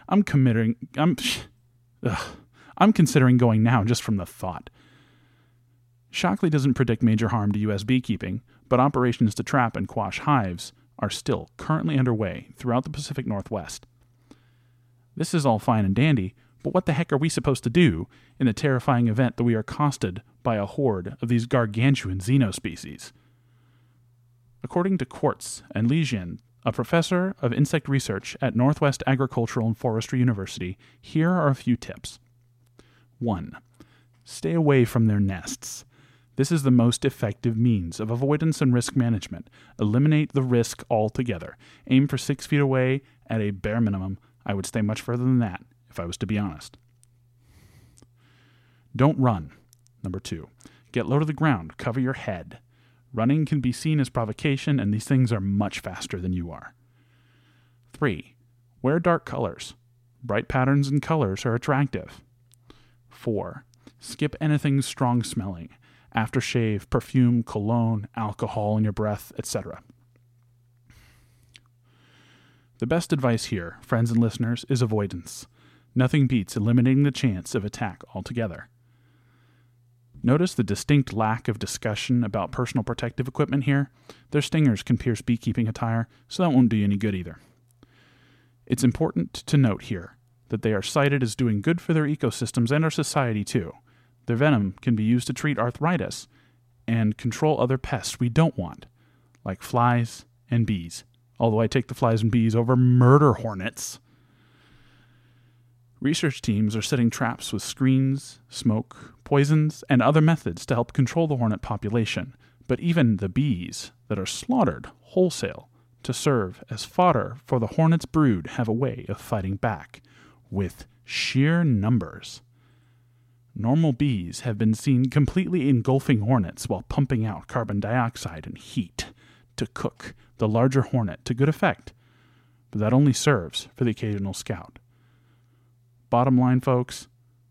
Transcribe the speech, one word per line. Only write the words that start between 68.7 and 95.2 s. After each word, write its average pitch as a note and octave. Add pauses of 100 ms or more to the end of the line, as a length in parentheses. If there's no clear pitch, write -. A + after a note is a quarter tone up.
in G#2+
your G#2+
breath, G#2+
et -
cetera. F2 (3000)
The A2+
best E3
advice B2+
here, E2+
friends A#2
and A#2
listeners, A#2
is B2+
avoidance. G#2 (480)
Nothing C3
beats A#2+
eliminating A#2+
the C#3+
chance G2+
of A2+
attack G2+ (140)
altogether. G2 (1600)
Notice D#3
the B2
distinct C3
lack A2
of A2
discussion A#2
about G2
personal B2
protective A#2+
equipment C#3
here. C#3 (400)
Their D3
stingers C#3+
can A#2+
pierce A2+
beekeeping A#2
attire, A2+ (220)
so -
that E3+
won't B2+
do G#2+
you G#2
any G2+
good G2+
either. F2 (1300)
It's B2
important -
to -
note B2
here F#2 (320)
that A2
they A2
are G2+
cited C#3
as A2
doing A2+
good E3
for -
their D#3
ecosystems B2+
and D3+
our D#3
society B2
too. G2 (520)
Their A#2
venom A#2
can A#2+
be G#2+
used A#2+